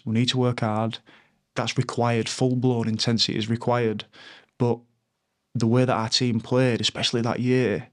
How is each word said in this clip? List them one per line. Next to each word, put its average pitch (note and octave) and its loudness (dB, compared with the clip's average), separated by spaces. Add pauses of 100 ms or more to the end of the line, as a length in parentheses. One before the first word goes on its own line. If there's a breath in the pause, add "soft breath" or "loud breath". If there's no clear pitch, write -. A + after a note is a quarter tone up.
we A2 -4
need A#2+ 2
to - -2
work B2 2
hard. A2 -2 (560 soft breath)
That's A#2 -4
required, A#2 0
full-blown B2+ 0
intensity A2 0
is G#2+ -4
required. A#2 0 (520 loud breath)
But A#2+ 0 (760)
the A#2 0
way B2 4
that B2 2
our A2 -2
team A#2 0
played, B2 2
especially - -2
that A#2 -2
year B2 0